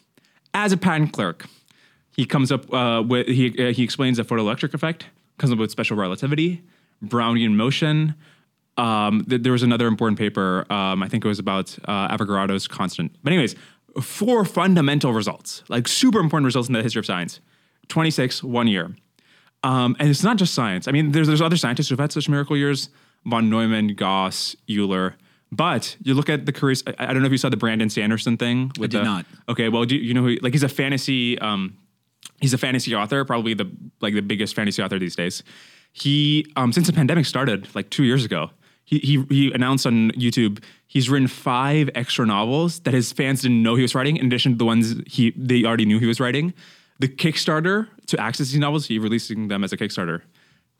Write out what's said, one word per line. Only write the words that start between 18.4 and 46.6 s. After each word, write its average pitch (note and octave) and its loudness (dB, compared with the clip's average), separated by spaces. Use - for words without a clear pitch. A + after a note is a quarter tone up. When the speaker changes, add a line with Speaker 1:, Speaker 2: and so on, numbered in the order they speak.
Speaker 1:
one A#2+ 0
year. F#2+ -2
Um, B2+ 2
and D3+ 2
it's C#3 2
not A3+ 4
just F#3 0
science. G2 -2
I B2+ 0
mean, D3+ 2
there's, D#3 2
there's D3+ 4
other E3 2
scientists C3+ -2
who've B2 0
had C#3+ -2
such D3+ -4
miracle C#3+ 0
years, C#3+ -2
von A2+ 2
Neumann, A2 0
Gauss, F#2+ -2
Euler. F#2+ -2
But D#3 -2
you C3+ 0
look C#3+ 2
at D3+ -2
the C#3+ -2
careers, C3 -2
I, - -6
I B2 -4
don't C3 0
know C3+ 2
if C3 0
you C3 2
saw C3+ 0
the B2 0
Brandon A2 0
Sanderson A2 0
thing B2 -2
Speaker 2:
I A2+ -10
Speaker 1:
with G#2+ -4
Speaker 2:
did G#2+ 0
Speaker 1:
the G#2 0
Speaker 2:
not. G2 -4
Speaker 1:
Okay, A#2 -2
well, A#2 2
do B2+ 0
you, - -2
you A#2+ -2
know B2+ 2
who, B2 2
like, B2+ 0
he's D3+ 2
a D3 2
fantasy, C3+ -2
um, G2 -4
he's C3 2
a B2 0
fantasy B2+ -2
author, A2 -2
probably A#2 -2
the, G2 -4
like, G#2 -2
the G#2 0
biggest G2+ -4
fantasy G#2 -2
author F#2+ -2
these F2+ -4
days. F2 -4
He, D3 0
um, B2 0
since E3+ 2
the F3 2
pandemic D3+ 2
started, A#2 -2
like, G2 -6
two D3 2
years B2 2
ago, E2 -4
he, D3 0
he, C#3 2
he C#3 4
announced C3 0
on A2+ 4
YouTube A#2 0
he's B2+ 0
written C3+ 4
five C3+ 0
extra A#2+ -2
novels B2 0
that - 0
his B2 0
fans C3+ 0
didn't B2 4
know A2+ 2
he B2+ 4
was A#2+ 0
writing, C#3 2
in C3 0
addition B2+ 2
to A#2 0
the A#2 2
ones A2+ 2
he, - 2
they B2 2
already A2+ 2
knew G#2+ 4
he A#2 2
was A#2 0
writing. C#3+ 0